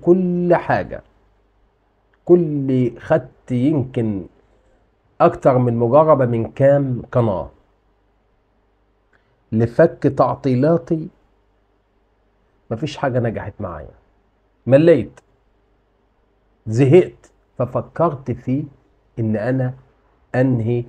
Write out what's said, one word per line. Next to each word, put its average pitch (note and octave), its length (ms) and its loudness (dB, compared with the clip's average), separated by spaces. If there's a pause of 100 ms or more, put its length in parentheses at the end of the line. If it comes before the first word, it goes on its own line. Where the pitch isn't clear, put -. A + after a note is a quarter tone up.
كل F3 500 0
حاجة، - 480 -4 (1200)
كل، C#3+ 760 2
خدت - 540 -4
يمكن B2 760 -2 (920)
أكتر D3 380 2
من B2 180 0
مجربة C3 500 2
من A2+ 260 -4
كام C3+ 500 0 (100)
قناة G2+ 380 -2 (2000)
لفك A#2 500 2
تعطيلاتي، C#3+ 1040 0 (1600)
مفيش A#2+ 260 -8
حاجة B2+ 220 -4
نجحت G#2 420 -4
معايا. E2 300 -12 (760)
مليت، C#3+ 540 2 (1500)
زهقت، C3+ 640 2 (280)
ففكرت C#3+ 720 -4
في C3+ 340 -4 (540)
إن A2 180 -2
أنا B2+ 380 -4 (600)
أنهي A#2+ 540 0